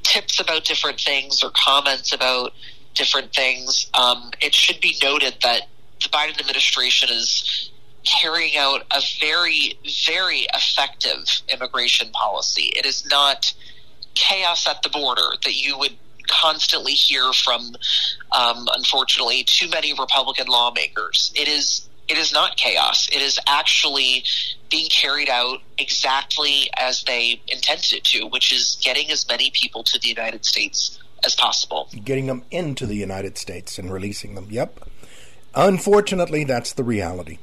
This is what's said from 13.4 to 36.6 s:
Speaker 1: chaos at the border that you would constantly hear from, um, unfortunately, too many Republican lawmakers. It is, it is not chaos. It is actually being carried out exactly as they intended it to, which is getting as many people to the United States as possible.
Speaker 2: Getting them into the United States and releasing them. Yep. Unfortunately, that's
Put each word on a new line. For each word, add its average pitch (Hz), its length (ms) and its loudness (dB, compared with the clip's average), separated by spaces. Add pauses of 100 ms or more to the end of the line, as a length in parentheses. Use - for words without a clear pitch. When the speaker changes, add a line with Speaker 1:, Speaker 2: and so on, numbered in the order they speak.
Speaker 1:
chaos 180 520 2
at 151 140 -2
the - 80 -2
border 139 540 0
that 110 100 0
you 139 240 -2
would 139 180 -2 (320)
constantly 156 680 2
hear 131 380 4
from, 120 440 0 (600)
um, 120 380 2
unfortunately, 127 680 2
too - 260 4
many 143 240 0
Republican 131 540 0
lawmakers. 120 880 0
It 147 120 0
is, 147 400 -2 (220)
it 156 80 0
is 156 160 0
not 185 240 2
chaos. 80 560 2
It 135 80 0
is 139 260 0
actually 143 760 2 (460)
being - 200 0
carried 143 400 2
out 127 300 0 (180)
exactly 139 1000 0
as 127 280 0
they 117 440 0
intended 139 460 0
it - 120 -4
to, - 200 2
which 123 260 0
is 127 320 0
getting 143 280 0
as 147 160 0
many 120 240 0
people 113 320 -2
to - 160 2
the - 80 -2
United 113 360 -4
States - 560 -2 (260)
as - 100 2
possible. - 540 0 (160)
Speaker 2:
Getting 135 220 -2
them 127 220 -4
into 151 360 -4
the 107 100 -2
United 95 420 -6
States - 400 -10
and 95 140 -8
releasing 101 440 -6
them. 98 140 -10
Yep. - 360 -6 (680)
Unfortunately, 180 920 4
that's 123 260 0